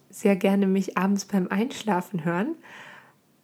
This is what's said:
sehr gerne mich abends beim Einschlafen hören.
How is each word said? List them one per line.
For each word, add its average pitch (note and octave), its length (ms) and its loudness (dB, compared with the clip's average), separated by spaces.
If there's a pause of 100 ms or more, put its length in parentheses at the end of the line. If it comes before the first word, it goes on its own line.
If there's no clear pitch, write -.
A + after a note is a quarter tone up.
sehr G3+ 260 2
gerne G3 300 2
mich F#3+ 320 0
abends G3 280 0
beim F#3 240 0
Einschlafen F#3+ 760 -2
hören. F#3+ 300 -2 (880)